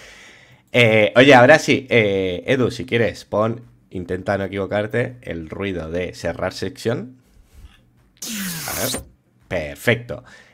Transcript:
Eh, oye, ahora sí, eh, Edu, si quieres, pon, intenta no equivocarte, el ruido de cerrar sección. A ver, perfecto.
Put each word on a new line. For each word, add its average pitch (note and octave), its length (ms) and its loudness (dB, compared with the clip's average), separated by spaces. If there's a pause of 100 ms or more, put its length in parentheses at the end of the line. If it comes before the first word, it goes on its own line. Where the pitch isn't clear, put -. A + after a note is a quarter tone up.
(720)
Eh, A2 440 4
oye, C3 200 8
ahora C3 240 8
sí, - 320 0
eh, F#2+ 560 0
Edu, B2 240 0
si F2 140 -10
quieres, A#2 400 -2
pon, A2 380 -2 (280)
intenta F#2 480 -6
no G2 60 -4
equivocarte, G#2 760 -4
el E2+ 280 -10
ruido E2+ 420 -8
de F2 240 -6
cerrar F2 380 -6
sección. C#3 640 -8 (1500)
A - 140 -6
ver, - 220 -6 (440)
perfecto. F#2 760 -4 (300)